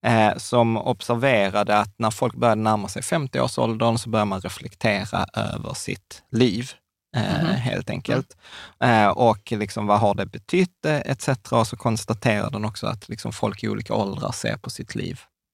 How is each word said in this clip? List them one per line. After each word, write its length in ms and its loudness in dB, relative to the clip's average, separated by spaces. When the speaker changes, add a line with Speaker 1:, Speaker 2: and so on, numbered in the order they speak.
Speaker 1:
Eh, 300 4
som 400 2
observerade 1000 2
att 200 0
när 120 0
folk 240 -2
började 260 2
närma 280 0
sig 140 -8
femtioårsåldern 960 0
så 120 -6
började 180 2
man 120 -4
reflektera 960 -4
över 400 -6
sitt 480 -10
liv, 380 2
eh, 60 0
Speaker 2:
Mhm. 100 0
Speaker 1:
helt 360 -2
enkelt. 460 -2
Eh, 260 6
och 440 2
liksom, 340 -4
vad 140 6
har 140 4
det 120 -2
betytt, 600 -2
eh, 100 2
et 260 -4
cetera. 380 0
Och 60 2
så 100 -10
konstaterade 760 0
den 140 -6
också 220 -6
att 220 -6
liksom, 240 -8
folk 320 -4
i 40 -2
olika 260 -4
åldrar 380 -2
ser 240 -4
på 140 -12
sitt 240 -12
liv 260 -6